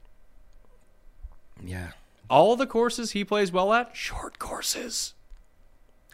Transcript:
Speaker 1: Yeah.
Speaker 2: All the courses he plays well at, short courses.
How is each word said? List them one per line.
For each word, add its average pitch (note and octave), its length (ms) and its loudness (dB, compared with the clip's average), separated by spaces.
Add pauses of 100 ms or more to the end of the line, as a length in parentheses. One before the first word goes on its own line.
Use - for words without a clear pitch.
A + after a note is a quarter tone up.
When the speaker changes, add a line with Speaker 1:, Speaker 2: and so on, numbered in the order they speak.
(1600)
Speaker 1:
Yeah. F2+ 260 -10 (420)
Speaker 2:
All F3 260 8
the C4 100 0
courses A#3 440 0
he G3+ 120 -2
plays G3+ 300 0
well F#3 220 2
at, A#3+ 200 0
short - 440 -10
courses. - 760 -6 (1000)